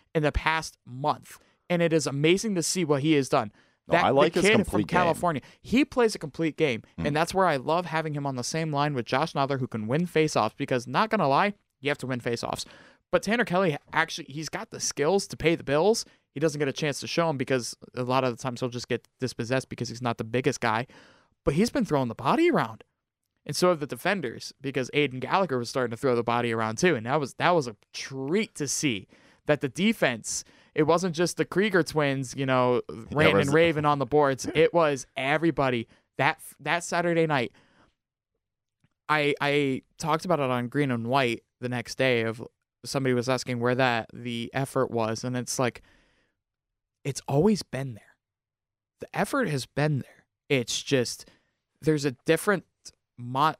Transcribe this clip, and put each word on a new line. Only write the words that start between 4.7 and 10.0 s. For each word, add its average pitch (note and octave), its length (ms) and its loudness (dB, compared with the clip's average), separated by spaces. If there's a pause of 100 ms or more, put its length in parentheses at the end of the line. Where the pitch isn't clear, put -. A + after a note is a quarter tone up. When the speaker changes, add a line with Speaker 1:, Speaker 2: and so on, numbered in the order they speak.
Speaker 1:
from E3+ 120 0
Speaker 2:
game. D3+ 60 -2
Speaker 1:
California, E3+ 540 0 (180)
he C4 240 2
plays A#3 300 0
a - 40 -10
complete D#3+ 380 -4
game. B2+ 260 0 (160)
Speaker 2:
Mm. E3 100 -2
Speaker 1:
And D3 80 0
that's E3 180 0
where F#3+ 120 4
I D#3 100 2
love D#3 300 0
having D#3 280 -4
him C#3+ 120 -4
on C3+ 100 -4
the B2 80 -4
same D#3+ 280 -4
line D3 220 0
with B2 120 -2
Josh C#3+ 280 -2
Nodler, C#3 260 0
who C3 60 -2
can A2 200 -6
win D3 200 0